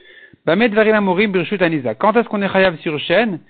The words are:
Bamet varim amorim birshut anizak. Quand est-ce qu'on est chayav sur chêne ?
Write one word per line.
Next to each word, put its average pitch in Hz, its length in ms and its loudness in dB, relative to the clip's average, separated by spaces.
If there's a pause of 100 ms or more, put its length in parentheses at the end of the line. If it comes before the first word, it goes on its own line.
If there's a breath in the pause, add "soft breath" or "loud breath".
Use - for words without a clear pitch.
(460 loud breath)
Bamet 196 220 2
varim 214 260 2
amorim 202 380 0
birshut 180 300 -2
anizak. 147 360 -2
Quand 202 180 2
est-ce 233 120 2
qu'on 202 140 -4
est 190 60 -2
chayav 190 300 0
sur 151 220 -6
chêne ? 190 500 -2